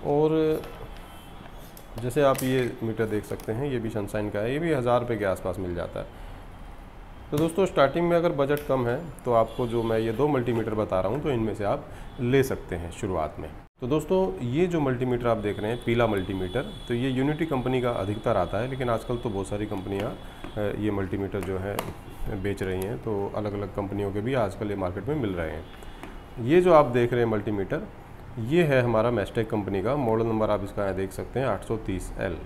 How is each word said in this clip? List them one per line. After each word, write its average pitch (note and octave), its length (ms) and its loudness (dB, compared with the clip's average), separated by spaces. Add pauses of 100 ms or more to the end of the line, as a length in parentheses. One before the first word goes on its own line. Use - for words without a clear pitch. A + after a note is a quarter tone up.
और D#3 540 4 (1400)
जैसे B2 280 0
आप C3+ 200 6
ये B2+ 260 2 (120)
मीटर A2+ 240 0
देख G#2 200 -2
सकते - 260 -6
हैं, C3+ 180 -2
ये B2 80 -2
भी A2 120 -4
sunshine G#2 400 -2
का G2+ 100 -2
है, A#2 120 0
ये C#3+ 60 -2
भी E3 140 0
हज़ार B2 280 4
रुपये A#2 180 -2
के G2+ 80 0
आसपास F#2 320 0
मिल F2+ 160 -4
जाता E2+ 260 -6
है। - 260 -12 (1040)
तो D3+ 80 0
दोस्तों, E3+ 280 4
starting E3 420 4
में E3+ 80 6
अगर E3+ 180 4
budget C#3+ 320 2
कम C3 200 2
है B2 140 0 (240)
तो B2 100 2
आपको A2+ 340 4
जो A#2 160 2
मैं A2+ 140 2
ये A2+ 140 0
दो C3+ 160 2
multimeter A#2 460 2
बता G2+ 260 2
रहा F#2+ 120 0
हूँ D3 100 -2
तो D3+ 80 0
इनमें A2 240 0
से G#2 120 -4
आप C3 180 0 (360)
ले B2+ 220 4
सकते F#2 340 -2
हैं E2+ 160 -6
शुरुआत E2 460 -2
में। D#2+ 100 -8 (320)
तो B2+ 60 -6
दोस्तों, D#3 320 2 (260)
ये C#3+ 220 2
जो E3+ 140 0
multimeter B2 460 2
आप A#2 120 6
देख G#2 220 0
रहे G#2 100 0
हैं, B2 140 -2
पीला A#2 220 4
multimeter, F#2+ 560 0 (260)
तो B2 60 2
ये B2+ 160 0
Unity D3 360 0
company B2+ 360 0
का A#2+ 100 2
अधिकतर G#2+ 440 0
आता F2+ 220 2
है, B2+ 120 -2
लेकिन C3 200 -2
आजकल A2+ 260 0
तो A#2 140 -4
बहुत F#2+ 180 -2
सारी G#2 180 -2
कंपनियाँ, G2 440 -2 (460)
अ, G#2+ 40 -4 (180)
ये G#2 140 2
multimeter G2 480 -2
जो F#2 180 -4
है G2+ 180 -4 (680)
बेच G2 200 -2
रही F#2 180 -2
हैं, G#2 180 -2
तो G2+ 380 -2
अलग-अलग G2+ 400 -4
कंपनियों G2+ 360 -2
के G#2 80 -2
भी B2 160 -2
आजकल G#2 340 -2
ये G2+ 80 -2
market F#2+ 300 -4
में D3 80 0
मिल A#2 160 0
रहे E2+ 180 -2
हैं। - 960 -10
ये D#3 160 6
जो F3+ 140 8
आप D3 140 10
देख A#2+ 240 4
रहे A#2+ 100 4
हैं A2+ 80 4
multimeter, G#2+ 560 0 (540)
ये C#3+ 240 4
है C3+ 180 6
हमारा A#2 300 4
Mestec A2 340 0
company G2 360 0
का, B2 160 2
model A2+ 280 2
number A2 240 2
आप G2+ 140 2
इसका G2+ 180 -4
यहाँ F#2+ 140 0
देख F#2+ 160 -2
सकते G2+ 280 -4
हैं, C3+ 60 2
आठ G2 180 0
सौ A2+ 140 -2
तीस F#2+ 420 -4
एल F#2 240 -2